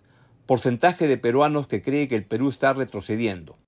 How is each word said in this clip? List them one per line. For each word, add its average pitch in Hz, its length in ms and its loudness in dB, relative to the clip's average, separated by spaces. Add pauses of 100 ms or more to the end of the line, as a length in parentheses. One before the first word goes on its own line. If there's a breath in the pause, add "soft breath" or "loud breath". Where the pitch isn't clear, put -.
(460 soft breath)
Porcentaje 135 600 2
de 131 100 2
peruanos 139 500 2
que 101 140 -4
cree 143 260 -2
que 120 80 -2
el 104 100 -2
Perú 123 240 -2
está 135 240 0
retrocediendo. 107 840 -6 (100)